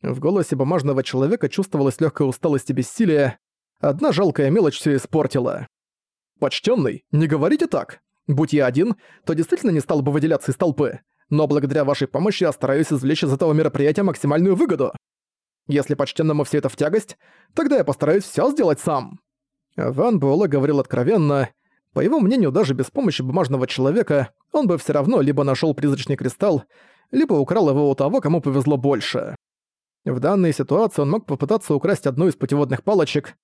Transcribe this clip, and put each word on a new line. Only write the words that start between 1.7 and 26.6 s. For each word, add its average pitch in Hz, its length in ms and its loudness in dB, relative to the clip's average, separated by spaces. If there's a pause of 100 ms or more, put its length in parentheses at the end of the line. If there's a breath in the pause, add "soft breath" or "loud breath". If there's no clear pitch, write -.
легкая 151 280 0
усталость 139 420 -2
и 143 40 0
бессилие. 143 680 0 (400)
Одна 165 320 0
жалкая 151 380 2
мелочь 170 280 2
все 147 180 0
испортила. 131 720 -2 (720)
«Почтенный, 147 720 -2
не 156 160 2
говорите 160 400 2
так! - 340 -6 (260)
Будь 147 260 0
я 143 120 4
один, 156 300 0 (300 soft breath)
то 165 80 -2
действительно 185 380 0
не 156 80 2
стал 147 220 -2
бы 139 100 0
выделяться 147 400 0
из - 60 -4
толпы. 151 420 -2 (300)
Но 151 180 2
благодаря 143 360 0
вашей 139 240 0
помощи 185 360 -2
я 156 80 2
стараюсь 139 400 0
извлечь 139 320 0
из 139 100 0
этого 156 200 0
мероприятия 151 500 2
максимальную 170 520 2
выгоду. 190 380 0 (760)
Если 143 280 0
почтенному 147 480 0
все 147 160 0
это 135 100 -2
в - 60 -10
тягость, 175 420 -2 (380 soft breath)
тогда 294 220 0
я 170 60 2
постараюсь 147 420 0
все 214 260 0
сделать 196 280 2
сам». 139 400 -4 (560)
Ван 156 440 0
Буэлэ 143 280 2
говорил 143 320 0
откровенно. 143 680 0 (440)
По 131 80 0
его 254 180 2
мнению, 202 320 2
даже 143 220 0
без 123 180 -4
помощи 214 300 -2
бумажного 131 460 -2
человека 143 640 0 (200)
он 285 160 0
бы 170 100 2
все 143 160 -4
равно 151 280 2
либо 143 220 2
нашел 139 300 0
призрачный 139 420 -2
кристалл, 143 480 -2 (480 soft breath)